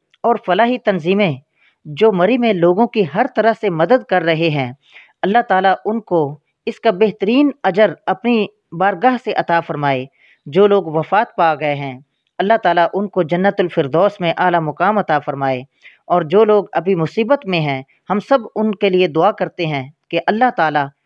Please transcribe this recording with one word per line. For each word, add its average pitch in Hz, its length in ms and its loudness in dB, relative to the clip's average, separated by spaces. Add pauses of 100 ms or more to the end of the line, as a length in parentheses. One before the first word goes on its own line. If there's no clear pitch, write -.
(240)
और 226 140 2 (100)
फलाही 233 320 2
तंजीमें 180 640 0 (440)
जो 175 260 2
मरी 196 260 2
में 233 180 0
लोगों 175 320 2
की 220 180 -2
हर 190 300 -2
तरह 220 180 2
से 214 180 -4
मदद 175 340 2
कर 180 180 0
रहे 160 260 0
हैं, 135 260 -4 (480)
अल्लाह 214 200 2
ताला 190 300 2 (120)
उनको 175 560 -2 (260)
इसका 226 260 0
बेहतरीन 220 600 0 (100)
अजर 190 320 2 (120)
अपनी 220 420 -2 (260)
बारगाह 202 420 0
से 220 160 -8
अता 170 280 0
फरमाए। 143 460 -4 (400)
जो 180 200 4
लोग 190 240 0
वफ़ात 190 460 -2
पा 165 180 2
गए 147 200 -4
हैं, 139 280 -10 (360)
अल्लाह 208 200 2
ताला 175 340 2
उनको 190 320 -2
जन्नतुल 185 440 0
फिरदौस 165 520 0
में 165 140 0
आला 175 260 0
मुकाम 175 380 -2
अता 156 220 0
फरमाए 135 440 -4 (420)
और 170 180 2
जो 190 200 2
लोग 208 280 2
अभी 175 220 -2
मुसीबत 220 520 -2
में 180 120 -2
हैं, 139 260 -4 (240)
हम 196 120 -2
सब 247 340 -2
उनके 208 340 -2
लिए 185 200 2
दुआ 160 240 2
करते 175 340 -6
हैं 139 260 -8 (180)
कि 170 80 -4
अल्लाह 226 320 0
ताला 151 380 -2 (160)